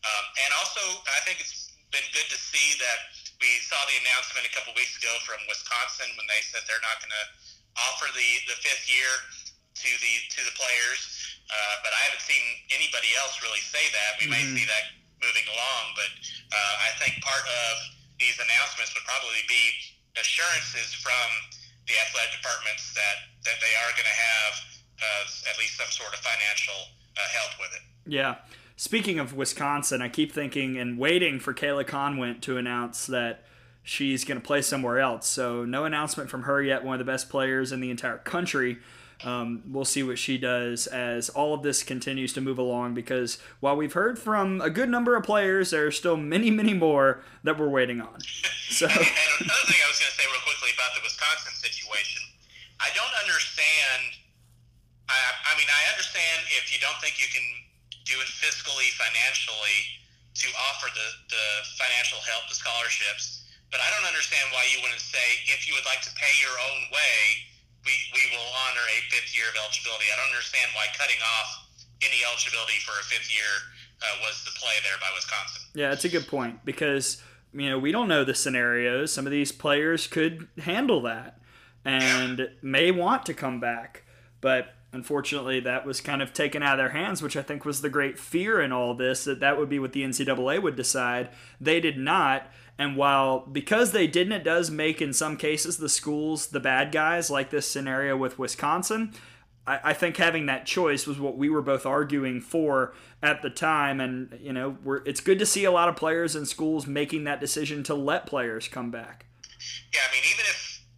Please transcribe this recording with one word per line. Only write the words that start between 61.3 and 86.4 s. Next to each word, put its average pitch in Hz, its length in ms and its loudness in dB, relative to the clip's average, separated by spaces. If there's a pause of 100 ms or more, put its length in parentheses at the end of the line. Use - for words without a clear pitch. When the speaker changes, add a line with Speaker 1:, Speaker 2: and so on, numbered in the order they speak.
Speaker 1:
the 110 120 0 (360)
financial 123 400 0
help, 117 240 -4
the - 80 -6
scholarships, 113 880 -2 (320)
but 123 80 0
I 147 80 2
don't 208 160 0
understand 147 480 0
why 127 160 2
you 127 160 2
wouldn't 117 160 -4
say, 123 480 2
"If 151 160 0
you 156 80 -2
would 135 120 0
like 131 200 0
to - 80 -10
pay 147 240 2
your 135 160 4 (160)
own 135 100 -4 (140)
way, 135 240 4 (640)
we, 135 120 2 (200)
we 123 160 6
will 120 200 -4 (200)
honor 120 160 0
a 113 120 2 (120)
fifth 123 240 0
year 113 160 2
of 110 80 -4
eligibility." 107 520 -2
I 107 40 2
don't 131 160 0
understand 123 480 0
why 107 160 0
cutting - 280 0
off 113 260 0 (580)
any 120 160 2
eligibility 117 640 -2
for 110 120 -6
a 98 40 -4
fifth 110 320 -4
year, 107 160 0 (480)
uh, 107 240 -2
was 107 240 -6
the - 120 -10
play 113 280 0
there 98 160 -2
by 95 80 -2
Wisconsin. - 640 -6
Speaker 2:
Yeah, 143 160 -2
that's 139 160 -2
a 175 40 0
good 165 160 -2
point, 120 380 -4
because, 139 540 0 (340)
you 139 160 -4
know, 135 100 0
we 143 140 0
don't 226 160 0
know 151 160 4
the 131 100 0
scenarios. 123 800 2
Some 139 140 -4
of 139 80 -4
these 143 180 0
players 156 540 2
could 165 420 -2 (100)
handle 180 440 2
that 117 360 -6 (460)
and 127 540 2
Speaker 1:
Yeah. 131 80 -2 (160)
Speaker 2:
may 139 280 4
want 185 360 2
to 165 80 -4
come 127 260 -4
back, 117 440 -6 (360)
but 131 340 2 (180)
unfortunately, 135 680 -2
that 127 260 -2
was 135 140 -4
kind 143 200 -2
of 131 120 -4
taken 147 320 0